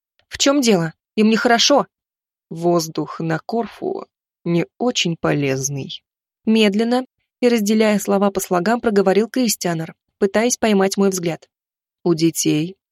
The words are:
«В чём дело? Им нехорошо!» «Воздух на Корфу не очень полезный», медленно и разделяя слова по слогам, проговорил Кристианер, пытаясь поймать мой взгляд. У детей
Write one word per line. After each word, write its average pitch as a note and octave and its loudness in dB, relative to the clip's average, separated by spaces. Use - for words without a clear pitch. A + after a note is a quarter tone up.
«В - -16
чём C#4 2
дело? F3+ 2
Им G#3+ 4
нехорошо!» A#3 2
«Воздух E3 -2
на D#3+ -4
Корфу - -6
не E3+ 0
очень G#3+ -2
полезный», C#3 -4
медленно A3 2
и B3 2
разделяя A3 2
слова G3+ 0
по G3 -6
слогам, F#3+ -2
проговорил G3 2
Кристианер, F3 -4
пытаясь G#3 0
поймать G3 0
мой G3 2
взгляд. E3+ -6
У F3 2
детей D#3+ -2